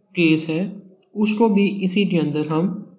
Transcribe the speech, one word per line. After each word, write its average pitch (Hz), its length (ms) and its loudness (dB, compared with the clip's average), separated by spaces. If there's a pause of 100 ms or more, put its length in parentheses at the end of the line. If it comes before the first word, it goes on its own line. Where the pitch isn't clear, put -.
(140)
केस 160 340 2
है, 160 120 -2 (540)
उसको 214 360 2
भी 196 180 4 (140)
इसी 190 240 0
के 170 120 0
अंदर 151 300 -2
हम 165 500 -4